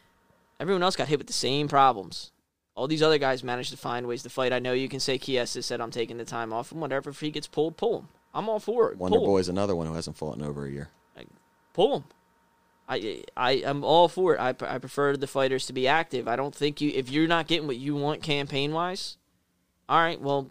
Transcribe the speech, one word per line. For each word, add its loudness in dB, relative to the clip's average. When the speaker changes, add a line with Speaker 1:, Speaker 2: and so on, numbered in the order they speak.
Speaker 1:
everyone 0
else 2
got 0
hit 2
with -14
the -8
same 0
problems. 2
All -2
these 2
other 6
guys 0
managed -6
to -12
find -4
ways -4
to -14
fight. 0
I 2
know -2
you 0
can -6
say 0
Chiesa -2
said, -6
"I'm -6
taking -4
the -8
time -6
off," -4
and -10
whatever. -4
If -16
he -6
gets -6
pulled, -2
pull 0
him. -14
I'm -4
all -2
for 2
it. -10
Speaker 2:
Wonder 4
Speaker 1:
Pull 2
him. 6
Speaker 2:
Boy's 4
another 0
one -2
who -4
hasn't -8
fought -6
in -6
over -6
a -8
year. -10
Speaker 1:
Like, -18
pull 2
him. -10
I, -4
I, 2
I'm -2
all 8
for 2
it. 0
I, 0
I -4
prefer 0
the -4
fighters 0
to -10
be 0
active. 0
I 0
don't -4
think -2
you, 2
if -2
you're 2
not 2
getting 0
what -2
you -4
want -2
campaign-wise, -2
all 6
right, 2
well, 0